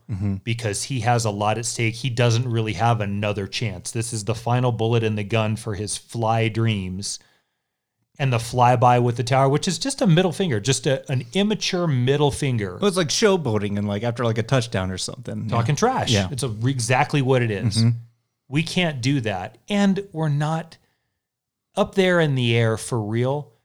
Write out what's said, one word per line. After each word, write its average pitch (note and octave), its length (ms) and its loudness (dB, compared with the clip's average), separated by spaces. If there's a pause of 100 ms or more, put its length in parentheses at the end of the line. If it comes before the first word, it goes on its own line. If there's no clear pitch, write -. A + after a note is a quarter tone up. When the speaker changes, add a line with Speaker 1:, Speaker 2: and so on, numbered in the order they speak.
(100)
Speaker 1:
Mm-hmm. G2 340 -2
Speaker 2:
because A2+ 400 -4
he C3 160 -4
has A2+ 240 2
a A2 60 -2
lot G#2 280 -2
at A#2+ 80 -6
stake. A2+ 300 -2
He C3+ 140 -6
doesn't A#2+ 380 2
really A2 260 -2
have A#2 260 2
another G2+ 460 -2
chance. F#2 440 -6
This A2+ 220 -4
is A2 120 -6
the G#2+ 120 -2
final B2 360 0
bullet A2+ 300 0
in A2 140 0
the G#2 80 -4
gun G#2+ 320 0
for G#2+ 180 -6
his G#2 220 -6
fly A2+ 520 0
dreams. G2+ 680 -2 (1000)
And C3+ 120 0
the A#2 60 2
flyby B2 640 6
with A#2+ 160 2
the B2 60 -2
tower, C3+ 260 4
which D3 200 2
is E3+ 100 -2
just - 240 -4
a B3 40 4
middle F3 260 4
finger, D#3+ 260 0
just B2+ 300 -2
a, C3+ 220 -2
an B2+ 140 -2 (100)
immature G3 520 0
middle C#3 460 2
finger. G#2+ 480 -2
Speaker 1:
Well, G3+ 80 2
it's F3 80 -2
like F3+ 140 0
showboating A2 680 0
and, G#2 80 -2
like, G2+ 160 -2
after, A#2+ 220 -2
like, A2+ 140 0
a A#2 40 0
touchdown A#2 480 -2
or F#2 80 -6
something. G#2+ 500 -8
Speaker 2:
Talking A#2 260 0
Speaker 1:
Yeah. - 40 -4
Speaker 2:
trash. A#3+ 340 0
Speaker 1:
Yeah. F#3+ 200 2
Speaker 2:
It's B2+ 100 -4
a, B2 100 -2 (140)
exactly C3+ 560 0
what B2+ 200 2
it A2+ 100 0
is. G2 240 -2
Speaker 1:
Mm-hmm. A2+ 140 4 (580)
Speaker 2:
We D3+ 160 -2
can't E3 360 -2
do C3+ 200 0
that. F#2+ 380 -6 (100)
And G3+ 440 2
we're D#3 180 -2
not D3+ 480 -4 (1000)
up G3+ 180 0
there F#3 240 4
in D3+ 160 2
the A#2+ 220 2
air A2+ 200 2
for A#2 240 -4
real. B2 520 -2 (120)